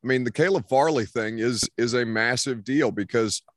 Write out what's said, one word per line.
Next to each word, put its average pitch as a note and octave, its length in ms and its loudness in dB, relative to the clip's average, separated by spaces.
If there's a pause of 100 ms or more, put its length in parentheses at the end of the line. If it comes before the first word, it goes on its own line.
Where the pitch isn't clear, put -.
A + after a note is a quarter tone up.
I - 40 -10
mean, B2+ 180 0
the A#2+ 60 -2
Caleb E3+ 380 0
Farley C#3 360 2
thing A2 360 -4
is, A#2 360 -2
is A#2 160 0
a B2 140 0
massive A2+ 580 -2
deal C3 260 2
because G#2+ 520 -2 (140)